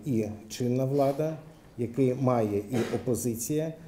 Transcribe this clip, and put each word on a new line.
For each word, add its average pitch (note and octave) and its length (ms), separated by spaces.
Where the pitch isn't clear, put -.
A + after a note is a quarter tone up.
і A2+ 200
чинна B2+ 360
влада, C#3+ 520
які B2 440
має A#2 360
і A2+ 380
опозиція, B2+ 760